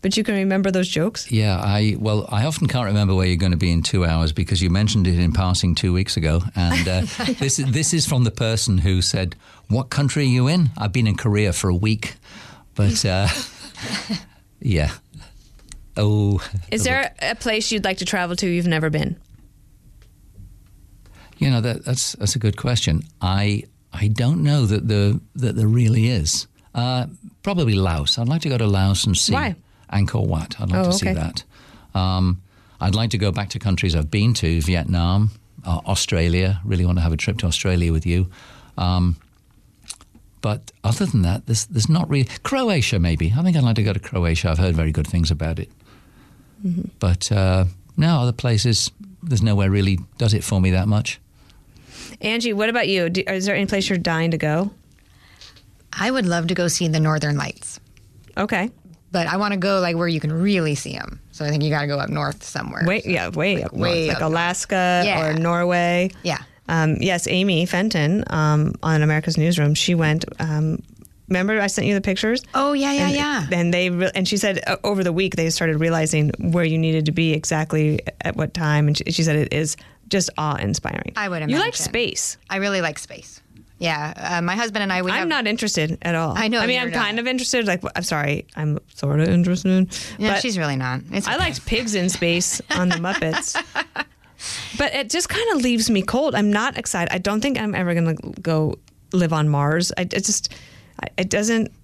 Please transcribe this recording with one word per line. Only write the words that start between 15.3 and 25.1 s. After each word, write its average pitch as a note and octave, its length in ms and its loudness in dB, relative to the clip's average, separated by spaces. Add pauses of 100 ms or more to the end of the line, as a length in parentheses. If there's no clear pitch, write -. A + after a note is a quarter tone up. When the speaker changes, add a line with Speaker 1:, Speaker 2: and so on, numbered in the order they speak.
Speaker 2:
Oh. G#2 400 4 (300)
Speaker 1:
Is A3 140 -2
Speaker 2:
the B3 60 0
Speaker 1:
there C4+ 120 2
Speaker 2:
look. - 100 -4 (200)
Speaker 1:
a - 20 -4
place A3 380 -2
you'd G#3 120 -2
like F#3+ 140 0
to F#3 60 -4
travel F3+ 320 -2
to G3 100 -2
you've F3 220 0
never D#3+ 200 2
been? D3+ 280 -2 (2250)
Speaker 2:
You C#3 120 2
know, A#2+ 100 4
that, A#2+ 240 -2
that's, - 280 -2
that's - 240 -2
a - 20 0
good G#2+ 180 0
question. A2 460 0 (180)
I, G2+ 440 0 (280)
I - 140 0
don't A#2+ 380 2
know D3 220 4
that G2+ 200 0
the, G2+ 340 2 (140)